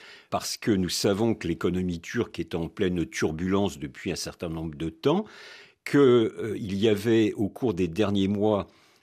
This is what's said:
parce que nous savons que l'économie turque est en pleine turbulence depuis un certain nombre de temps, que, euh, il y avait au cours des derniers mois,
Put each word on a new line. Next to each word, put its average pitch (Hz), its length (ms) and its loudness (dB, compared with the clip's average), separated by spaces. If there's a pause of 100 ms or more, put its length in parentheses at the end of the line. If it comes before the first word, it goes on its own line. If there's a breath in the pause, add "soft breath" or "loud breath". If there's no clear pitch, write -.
(300 loud breath)
parce - 280 -6
que - 140 -2
nous 92 180 0
savons 107 460 0
que - 120 -8
l'économie 87 540 -2
turque - 380 -6
est 85 160 -8
en 82 120 -4
pleine 90 380 -2
turbulence 92 720 -2
depuis 71 320 -8
un 76 60 -6
certain - 320 -10
nombre 82 260 -8
de 80 140 -6
temps, 170 360 0 (580 loud breath)
que, 123 540 4
euh, 107 200 -6
il 101 180 -4
y 107 140 4
avait 107 440 4
au 101 160 -2
cours 113 240 -2
des 90 140 0
derniers 98 400 0
mois, 101 400 0 (360 soft breath)